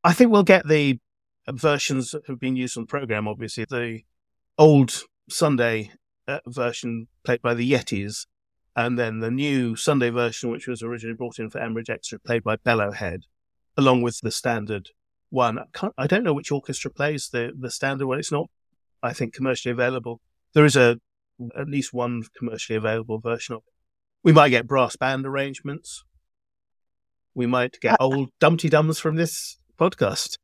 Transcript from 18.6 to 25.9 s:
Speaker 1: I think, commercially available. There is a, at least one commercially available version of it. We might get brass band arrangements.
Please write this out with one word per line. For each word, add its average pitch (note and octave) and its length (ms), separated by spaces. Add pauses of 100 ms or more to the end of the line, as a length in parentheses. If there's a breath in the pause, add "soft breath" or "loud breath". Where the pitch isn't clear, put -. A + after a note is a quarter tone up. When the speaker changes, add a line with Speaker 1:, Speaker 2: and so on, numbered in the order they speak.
Speaker 1:
I A#2+ 100
think, A#2 220
commercially B2+ 380
available. A#2+ 480 (340)
There D3+ 100
is C#3 120
a, A#2+ 220 (580)
at C#3+ 120
least C#3+ 240
one A#2+ 300 (140)
commercially A2+ 400
available A2 420
version A#2 360
of A2 120
it. - 60 (500)
We D#3+ 100
might D3+ 160
get A#2+ 180
brass B2+ 300
band C3+ 300
arrangements. C#3 800 (1300)